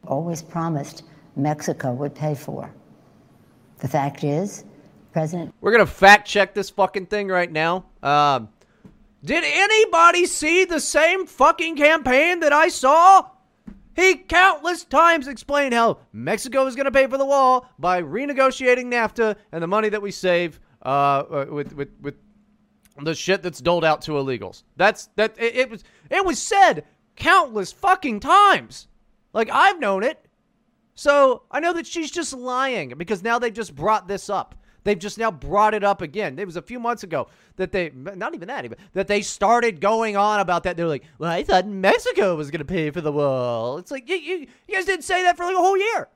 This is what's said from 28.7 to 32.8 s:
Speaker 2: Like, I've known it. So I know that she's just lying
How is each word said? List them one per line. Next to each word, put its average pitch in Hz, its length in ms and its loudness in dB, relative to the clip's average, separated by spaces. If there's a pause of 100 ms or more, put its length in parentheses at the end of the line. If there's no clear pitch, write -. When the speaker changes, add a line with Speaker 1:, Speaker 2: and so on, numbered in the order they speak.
Speaker 2:
Like, 220 180 -2
I've 339 300 2
known 196 240 -2
it. 311 140 -4 (760)
So 277 560 2
I - 100 -4
know 339 120 0
that 339 140 -6
she's 320 240 -8
just 320 240 -8
lying 247 640 -4